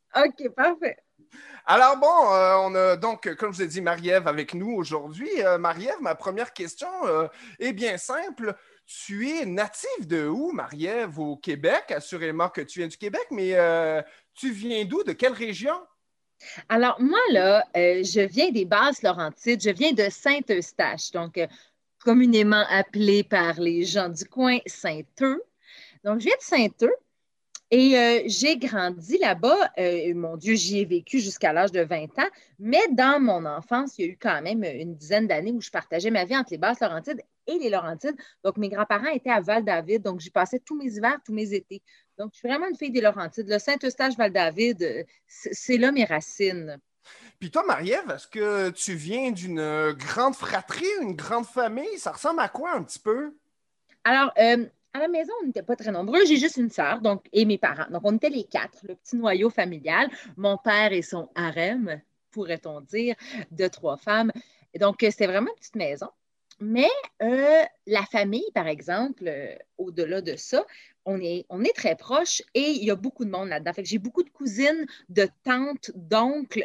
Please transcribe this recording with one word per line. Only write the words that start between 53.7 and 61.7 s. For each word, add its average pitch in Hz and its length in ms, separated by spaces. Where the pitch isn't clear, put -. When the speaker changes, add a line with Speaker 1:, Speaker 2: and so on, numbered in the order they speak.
Speaker 1:
Alors, 262 340
euh, 233 280
à 269 60
la 311 80
maison, 330 340
on 311 60
n'était 190 160
pas 240 120
très 220 160
nombreux. 208 360
J'ai 294 100
juste 294 200
une 233 120
sœur, 147 320
donc, 202 320
et 214 120
mes 208 120
parents. 175 320
Donc, 170 160
on 208 100
était 294 140
les 254 140
quatre, - 400
le 185 120
petit - 220
noyau 214 320
familial. 175 600
Mon 202 200
père 208 360
et 175 80
son 170 320
harem, 170 640